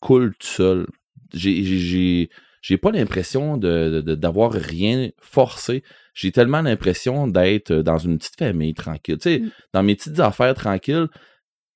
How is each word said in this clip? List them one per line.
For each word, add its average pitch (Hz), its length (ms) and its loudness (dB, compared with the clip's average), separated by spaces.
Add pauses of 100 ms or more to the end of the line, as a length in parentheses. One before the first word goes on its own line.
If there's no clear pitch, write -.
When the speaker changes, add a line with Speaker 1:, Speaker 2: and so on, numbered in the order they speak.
Speaker 1:
coule 127 380 4
tout - 80 -12
seul. 92 400 0 (460)
J'ai, 95 320 0
j'ai, 92 140 0
j'ai, 90 520 0 (300)
j'ai 95 160 0
pas 196 140 2
l'impression 143 680 -2
de, 85 340 0
de, 80 120 0
de, 78 120 -2
d'avoir 85 380 0
rien 101 560 -2 (140)
forcé. 127 600 -2 (300)
J'ai 95 200 -4
tellement 131 280 4
l'impression 127 680 0
d'être 95 440 2
dans 80 260 2
une 80 200 0
petite - 180 -10
famille 82 380 -2
tranquille. 78 440 -8
Tu - 40 -14
sais, 170 160 2
Speaker 2:
Mm. 226 120 -4 (220)
Speaker 1:
dans 95 100 2
mes 101 120 4
petites 151 260 -6
affaires 123 340 2
tranquilles. 135 520 -2 (680)